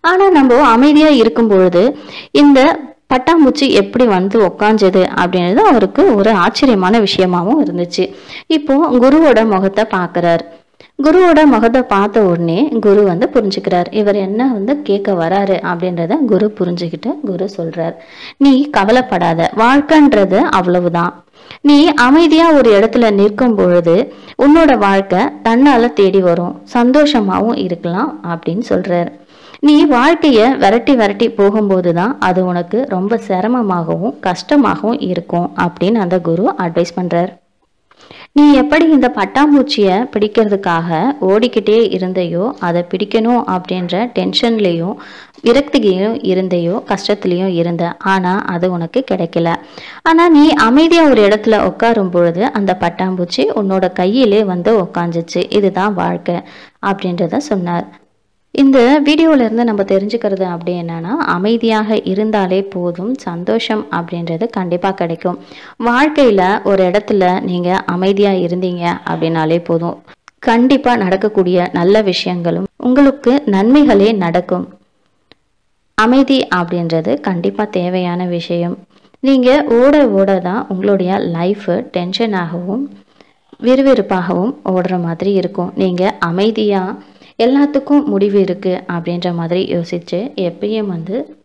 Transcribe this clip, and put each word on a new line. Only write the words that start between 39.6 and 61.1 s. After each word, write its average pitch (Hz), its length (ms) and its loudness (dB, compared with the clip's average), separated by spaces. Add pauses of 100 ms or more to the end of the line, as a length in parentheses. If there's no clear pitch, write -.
பிடிக்கிறதுக்காக 196 920 -2 (100)
ஓடிக்கிட்டே 214 680 0
இருந்தையோ, 185 680 -4
அதை 175 300 -2
பிடிக்கணும் 226 580 -2
அப்படின்ற 185 720 -6
டென்ஷன்லேயும் 190 760 -2 (480)
விரக்தியிலும் 226 800 0
இருந்தையோ, 185 640 -2
கஷ்டத்துலேயும் 190 680 -2
இருந்த, 170 460 -4
ஆனா 190 460 -2
அது 185 260 -4
உனக்கு 175 400 -4
கிடைக்கல. 170 440 -2 (480)
ஆனா 330 260 4
நீ 302 240 6
அமைதியா 320 500 4
ஒரு 240 240 4
இடத்துல 208 460 2
உட்காரும் 226 360 0
பொழுது 175 440 0
அந்த 190 260 -2
பட்டாம்பூச்சி 185 760 -4
உன்னோட 190 380 0
கையிலே 208 500 2
வந்து 185 380 0
உக்காந்துச்சு. 170 680 -4
இதுதான் 196 440 0
வாழ்க்கை" 175 480 -4 (440)
அப்படின்றத 180 520 -4
சொன்னார். 175 500 -4 (760)
இந்த 269 160 4 (300)
வீடியோல 311 380 2
இருந்து 226 240 -2
நம்ம 208 200 -2
தெரிஞ்சுக்கிறது 196 600 -2
அப்படி 170 300 -6
என்னன்னா, 170 320 -8 (200)